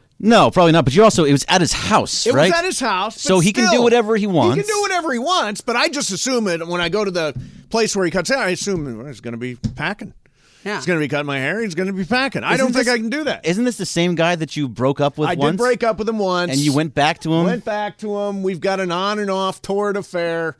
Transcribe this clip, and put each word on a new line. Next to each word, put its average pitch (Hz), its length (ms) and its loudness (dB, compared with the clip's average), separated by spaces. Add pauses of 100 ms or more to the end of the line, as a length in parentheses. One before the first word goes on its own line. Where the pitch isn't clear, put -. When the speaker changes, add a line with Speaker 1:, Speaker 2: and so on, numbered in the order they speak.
(220)
Speaker 1:
No, 196 320 6
probably 170 200 6
not. 165 120 6
But 123 100 0
you 202 80 8
also, 196 220 6
it 143 80 4
was 143 160 4
at 185 120 2
his 165 120 2
house, - 560 0
Speaker 2:
It 247 60 4
Speaker 1:
right? 185 160 4
Speaker 2:
was 339 80 2
at 339 60 0
his 359 140 -4
house, 214 420 -2
Speaker 1:
So 190 160 2
Speaker 2:
but 180 40 6
Speaker 1:
he 190 120 4
can 240 120 2
do - 40 4
Speaker 2:
still, 294 140 4
Speaker 1:
whatever 226 340 4
he 208 120 0
wants. 156 280 2
Speaker 2:
He 403 60 0
can 415 100 -6
do 415 100 -2
whatever 349 300 -2
he 240 60 -2
wants, 294 440 -2
but 233 120 -4
I 277 140 0
just 269 240 -4
assume 233 340 -2
it 170 200 -2
when 175 140 -4
I 170 80 -2
go 202 160 -2
to 196 60 -4
the 160 240 -4 (360)
place 220 260 0
where 190 80 0
he 170 80 -2
cuts 175 180 -2
hair. 269 80 2
I 202 120 -2
assume 147 560 -6
he's 131 140 -16
gonna 117 160 -10
be 123 200 -8
packing. 156 580 -6 (500)
Speaker 3:
Yeah. 208 120 -6
Speaker 2:
He's - 100 -10
gonna 170 140 0
be 147 80 -2
cutting 147 180 -2
my 139 140 -4
hair. 160 200 -4
He's 208 140 -6
gonna 185 180 -4
be 190 120 -4
packing. 247 400 -2
I 156 100 0
Speaker 1:
Isn't 262 120 2
Speaker 2:
don't 254 60 0
think 247 140 0
Speaker 1:
this, 247 80 2
Speaker 2:
I 240 40 0
can 220 120 -4
do 302 140 -4
that. 220 200 -4
Speaker 1:
isn't 185 200 0
this 247 140 -2
the 185 80 -4
same 175 280 0
guy 165 220 2
that 160 200 -6
you 143 120 -2
broke 127 320 -2
up 143 180 0
with 151 100 0
Speaker 2:
I 180 60 -2
Speaker 1:
once? 143 200 0
Speaker 2:
did 190 40 -2
break 240 240 0
up 220 160 0
with 214 100 -4
him 220 100 -2
once. 180 340 0
Speaker 1:
And 135 80 0
you 147 120 2
went 156 220 -2
back 151 280 0
to 160 120 -2
him? 170 120 2
Speaker 2:
Went 226 180 -2
back 208 340 -6
to 208 180 -6
him. 202 280 -4
We've 185 160 -4
got 190 180 -2
an 180 140 -4
on 202 260 -2
and 202 100 -4
off 190 320 -4
torrid 202 360 -2
affair. 165 640 -4